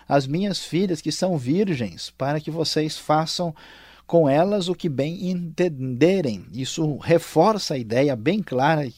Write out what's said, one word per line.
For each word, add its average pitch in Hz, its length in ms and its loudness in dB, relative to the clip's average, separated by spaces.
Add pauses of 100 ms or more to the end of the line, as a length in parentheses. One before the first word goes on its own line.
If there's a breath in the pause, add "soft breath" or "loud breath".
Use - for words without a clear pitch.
as 139 200 2
minhas 180 320 -2
filhas 175 400 -2
que 151 120 -4
são 180 260 -2
virgens, 131 720 -2
para 147 300 -4
que 151 100 -10
vocês 156 480 -2
façam 156 560 0 (500 loud breath)
com 165 240 4
elas 175 400 2
o 180 60 0
que 180 140 -4
bem 160 420 -2
entenderem." 156 1200 0
Isso 143 440 -4
reforça 165 800 2
a 139 40 -4
ideia 123 380 0
bem 160 260 0
clara 143 560 0